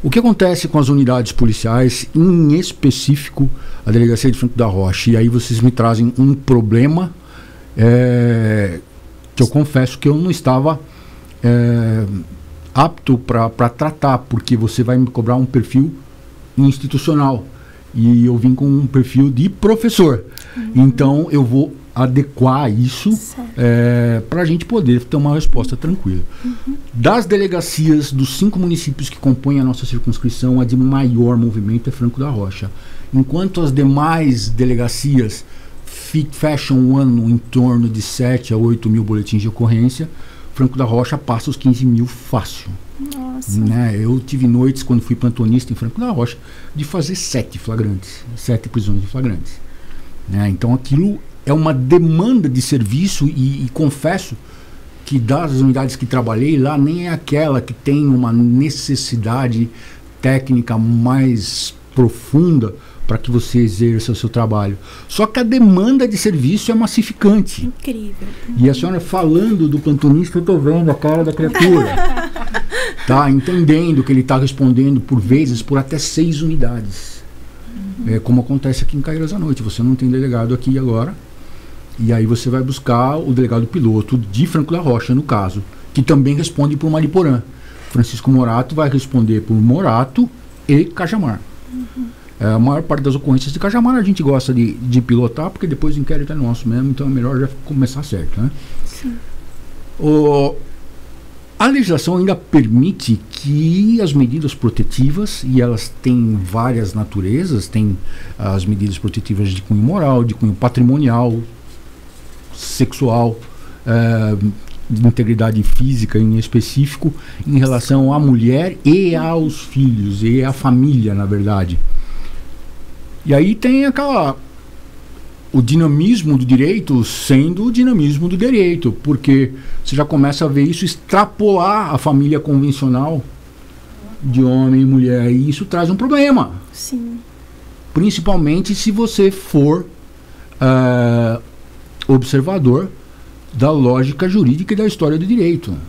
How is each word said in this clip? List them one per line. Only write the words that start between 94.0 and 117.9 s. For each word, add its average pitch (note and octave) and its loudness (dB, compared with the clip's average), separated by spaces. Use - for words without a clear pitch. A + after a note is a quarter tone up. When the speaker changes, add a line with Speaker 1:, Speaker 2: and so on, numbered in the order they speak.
Speaker 1:
gente F#3+ 0
gosta C3+ 0
de, A#2 0
de B2 0
pilotar, A#2+ 0
porque - -6
depois D3 0
o D3 -4
inquérito C#3+ 0
é D#3 -6
nosso A#2 -2
mesmo, B2+ 0
então C3+ -4
é - 0
melhor C3 -2
já C3+ -2
começar C3+ -2
certo, F#2+ -2
né? C3 0
Speaker 2:
Sim. A#3+ -8
Speaker 1:
O, D3 2
a A3 2
legislação F#3 0
ainda F#3 0
permite B2+ 2
que E3+ 0
as E3 0
medidas C#3 0
protetivas, C#3+ 0
e B2+ 2
elas A#2+ -2
têm A#2 2
várias A2+ -2
naturezas, G#2+ -2
tem G#2 -2
as G2 -2
medidas G2+ -2
protetivas G2+ -4
de F#2 -4
cunho G#2 0
moral, C3+ 2
de A2 -4
cunho G#2+ -2
patrimonial, A#2+ 2
sexual, A#2+ -2
é, A2+ 2
de A#2 2
integridade A2 2
física B2 4
em A2 2
específico, C#3 0
em C#3+ 2
relação C3+ 2